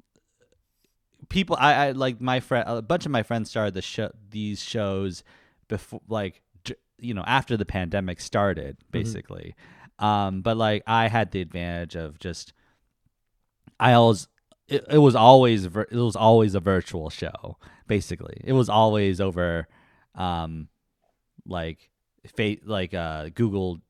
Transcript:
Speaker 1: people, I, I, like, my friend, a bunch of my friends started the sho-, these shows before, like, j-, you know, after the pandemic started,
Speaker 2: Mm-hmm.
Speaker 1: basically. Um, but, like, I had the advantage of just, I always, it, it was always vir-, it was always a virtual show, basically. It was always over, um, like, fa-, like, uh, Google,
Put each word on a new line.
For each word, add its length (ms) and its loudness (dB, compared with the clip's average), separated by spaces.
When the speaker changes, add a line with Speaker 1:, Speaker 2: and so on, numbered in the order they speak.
Speaker 1:
people, 300 -2
I, 160 6
I, 180 2
like, 280 -4
my 200 -2
friend, 280 -2
a 140 -6
bunch 240 -4
of 60 -6
my 100 0
friends 280 -6
started 240 -4
the 80 -8
sho-, 300 -8
these 320 -8
shows 640 -6
before, 400 -10
like, 340 -8
j-, 100 -12
you 160 -10
know, 120 -8
after 300 0
the 80 -2
pandemic 560 -6
started, 580 -4
Speaker 2:
Mm-hmm. 140 -20
Speaker 1:
basically. 640 -10
Um, 440 -2
but, 140 -2
like, 300 0
I 220 2
had 240 0
the 80 -4
advantage 560 -8
of 220 -10
just, 340 -12
I 140 6
always, 340 6
it, 220 -2
it 80 6
was 180 8
always 500 8
vir-, 240 -6
it 60 -6
was 200 0
always 380 6
a 60 0
virtual 500 -2
show, 460 -12
basically. 580 -6
It 80 -2
was 160 4
always 520 2
over, 460 -2
um, 540 -6
like, 440 -10
fa-, 280 -4
like, 280 -6
uh, 420 -8
Google, 560 -4